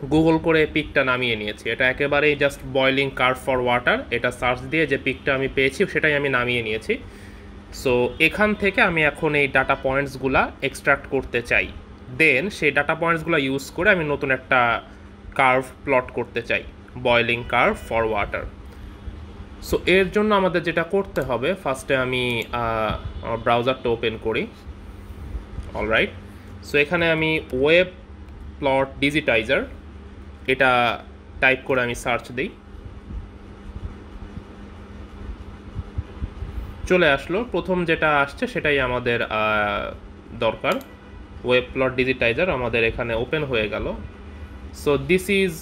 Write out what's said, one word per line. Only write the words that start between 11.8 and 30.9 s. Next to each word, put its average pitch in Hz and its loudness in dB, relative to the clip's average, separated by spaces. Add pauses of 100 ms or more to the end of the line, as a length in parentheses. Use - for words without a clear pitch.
then 151 4
সেই 156 0
data 143 2
পয়েন্টসগুলা 165 2
ইউজ 135 -2
করে 185 0
আমি 180 4
নতুন 143 0
একটা 120 2 (540)
curve 131 4 (180)
plot 127 2
করতে 120 -4
চাই, 101 -2 (400)
boiling 120 4
curve 151 4 (120)
for 113 2 (120)
water। 101 -2 (1200)
So, 170 2
এর 180 4
জন্য 208 2
আমাদের 180 2
যেটা 165 0
করতে 196 -2
হবে, 131 -2 (100)
ফার্স্টে 139 -2
আমি, 127 0
আহ, 113 -2
আমার 113 -4
ব্রাউজারটা 120 2
open 113 0
করি। 117 -2 (1300)
অলরাইট, 110 2 (600)
so 147 2
এখানে 165 2
আমি 160 2 (140)
web 156 6 (720)
plot 135 2 (120)
digitizer 139 4 (840)
এটা 127 4 (420)